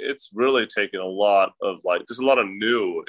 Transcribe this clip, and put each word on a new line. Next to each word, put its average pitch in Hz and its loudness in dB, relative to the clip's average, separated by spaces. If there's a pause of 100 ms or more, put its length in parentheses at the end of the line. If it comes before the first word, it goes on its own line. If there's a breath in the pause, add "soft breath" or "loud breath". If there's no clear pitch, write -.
it's - -8
really 123 2
taken 101 -4
a 92 -4
lot 98 2
of, 92 -4
like, 87 0
there's 120 -10
a 127 -2
lot 135 6
of 110 0
new 98 -2